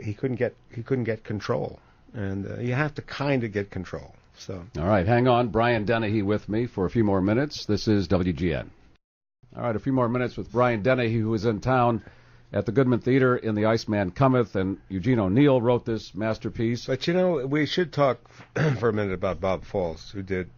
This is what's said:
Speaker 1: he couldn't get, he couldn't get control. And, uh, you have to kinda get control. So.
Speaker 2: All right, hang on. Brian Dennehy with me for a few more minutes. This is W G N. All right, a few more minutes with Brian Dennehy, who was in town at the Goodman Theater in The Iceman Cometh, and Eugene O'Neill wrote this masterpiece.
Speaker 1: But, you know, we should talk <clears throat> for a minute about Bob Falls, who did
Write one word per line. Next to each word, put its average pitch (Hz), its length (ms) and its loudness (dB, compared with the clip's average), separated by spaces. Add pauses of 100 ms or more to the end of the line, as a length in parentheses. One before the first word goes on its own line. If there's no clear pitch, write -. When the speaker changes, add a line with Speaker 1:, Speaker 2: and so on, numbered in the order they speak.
Speaker 1:
he 104 120 -6
couldn't 127 240 -4
get, 123 180 -4 (180)
he 117 100 -10
couldn't 127 200 -2
get 110 200 -4
control. - 560 -6 (340)
And, 98 360 -6
uh, 104 100 -10
you 120 140 -4
have 147 220 -2
to - 60 -8
kinda 135 480 -2
get 101 200 -4
control. 78 460 -10 (240)
So. 92 240 -12 (140)
Speaker 2:
All 80 100 0
right, 98 180 4
hang 120 220 4
on. 120 220 4
Brian 113 360 2
Dennehy 110 360 0
with 101 260 -2
me 117 200 -2
for 95 180 -2
a 82 40 -2
few 117 140 2
more 98 180 2
minutes. 113 440 0
This 104 220 0
is 101 200 2
W 90 260 2
G 78 200 -2
N. 60 180 -6 (840)
All 117 80 -8
right, 117 120 -2
a 104 40 -4
few 135 140 -2
more 127 140 2
minutes 120 300 -2
with 104 140 -10
Brian 120 320 2
Dennehy, 120 360 2
who 110 100 0
was 110 160 0
in 107 140 0
town 120 440 2 (500)
at 101 120 0
the 117 60 -2
Goodman 123 280 4
Theater 127 360 4
in 107 200 -2
The 107 100 2
Iceman 107 460 0
Cometh, 127 440 2
and 95 220 -2 (120)
Eugene 98 300 0
O'Neill 127 420 4
wrote 120 240 0
this 110 300 -6
masterpiece. 113 720 -4
Speaker 1:
But, 131 220 -4
you 170 60 0
know, 180 320 0
we 147 200 0
should 175 260 -2
talk 139 280 2 (360)
<clears throat> 139 240 2
for 117 100 2
a 104 40 2
minute 104 200 0
about 90 280 -2
Bob 95 240 -2
Falls, 87 460 -6
who 101 100 -10
did 92 360 -4